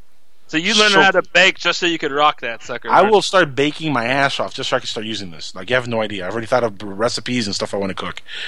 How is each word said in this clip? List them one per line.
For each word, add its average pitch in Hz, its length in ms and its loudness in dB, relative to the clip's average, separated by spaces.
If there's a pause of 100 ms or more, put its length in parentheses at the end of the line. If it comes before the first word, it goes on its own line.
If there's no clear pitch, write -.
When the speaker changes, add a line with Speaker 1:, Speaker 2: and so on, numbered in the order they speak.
(480)
Speaker 1:
So 156 100 -2
you 190 180 0
learned 214 160 6
Speaker 2:
So 196 100 6
Speaker 1:
how 196 100 6
to 185 100 4 (100)
bake 180 280 6
just 175 200 0
so 185 60 -2
you 170 120 0
could 151 140 -4
rock 147 300 2
that 117 200 -6
sucker, 120 280 -8
Speaker 2:
I 156 160 6
Speaker 1:
huh? 214 40 2
Speaker 2:
will 202 120 6
start 165 340 2
baking 147 380 0
my 120 100 0
ass 135 340 0
off 98 160 -4
just 135 160 -6
so 139 60 0
I 123 40 2
can - 80 -8
start 110 180 -6
using 101 260 -6
this. - 240 -14
Like, 92 140 -10
you 123 80 4
have 120 100 0
no 113 140 0
idea. 101 260 -4
I've 98 60 -4
already 113 140 -6
thought 123 180 2
of 101 180 -4
recipes 117 640 -2
and 98 80 -4
stuff - 180 -4
I 104 40 -2
wanna 98 160 -2
cook - 280 -8 (260)